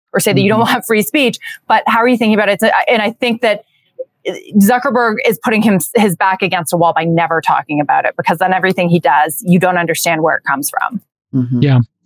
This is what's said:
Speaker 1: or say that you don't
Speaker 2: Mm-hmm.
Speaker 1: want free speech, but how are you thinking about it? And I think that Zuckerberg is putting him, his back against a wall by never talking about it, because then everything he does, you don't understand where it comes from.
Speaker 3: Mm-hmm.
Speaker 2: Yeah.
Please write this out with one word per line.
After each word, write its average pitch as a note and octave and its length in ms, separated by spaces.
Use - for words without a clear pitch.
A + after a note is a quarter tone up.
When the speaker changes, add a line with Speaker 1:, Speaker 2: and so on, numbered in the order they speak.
Speaker 1:
or G3 80
say - 120
that G3 80
you G3 80
don't A3 120
Speaker 2:
Mm-hmm. - 140
Speaker 1:
want A#3 120
free G#3+ 160
speech, C4+ 340
but A3 200
how A3+ 120
are A#3 80
you B3+ 100
thinking A3 160
about G#3 160
it? G3+ 140
And A3+ 140
I G#3 100
think A#3 300
that G#3+ 220
Zuckerberg A#3 560
is A#3 180
putting A3 180
him, G3+ 180
his G3 200
back F#3+ 260
against F3+ 320
a F3+ 40
wall E3+ 160
by E3 120
never E3 360
talking D3 380
about D3 260
it, - 120
because F3 220
then F#3 140
everything F#3 360
he F3 100
does, D#3 460
you F3+ 140
don't F3+ 180
understand E3 460
where D3+ 120
it - 80
comes - 260
from. - 320
Speaker 3:
Mm-hmm. B2 280
Speaker 2:
Yeah. C3+ 180